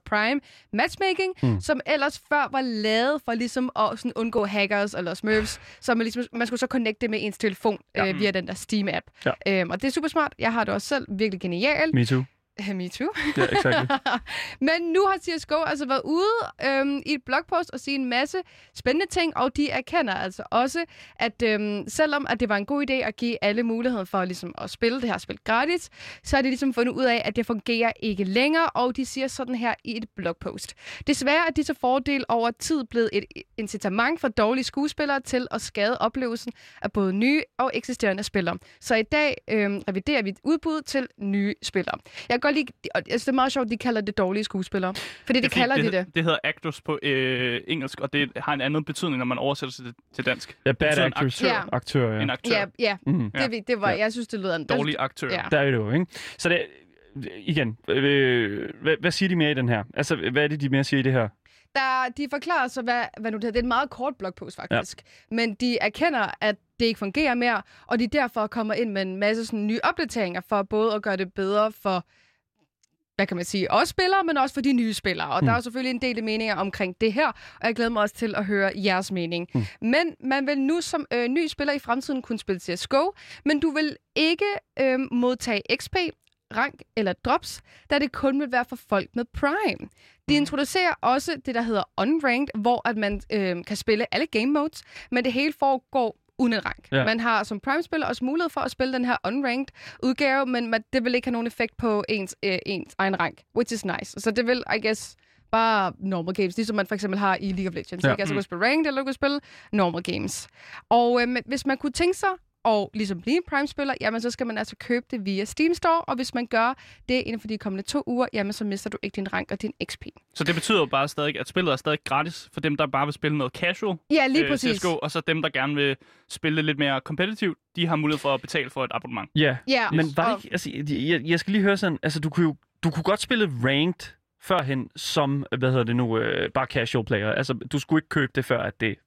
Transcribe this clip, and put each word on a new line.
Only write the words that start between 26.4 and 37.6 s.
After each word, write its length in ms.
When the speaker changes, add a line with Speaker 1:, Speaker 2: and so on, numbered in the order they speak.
Speaker 1:
de 60
ligesom 260
fundet 180
ud 120
af, 200
at 120
det 100
fungerer 540
ikke 240
længere, 420
og 300
de 100
siger 220
sådan 260
her 200
i 120
et 80
blogpost. 580
"Desværre 420
er 20
disse 300
fordele 480
over 220
tid 340
blevet 280
et 120
incitament 640
for 80
dårlige 360
skuespillere 560
til 300
at 100
skade 380
oplevelsen 540
af 100
både 200
nye 300
og 160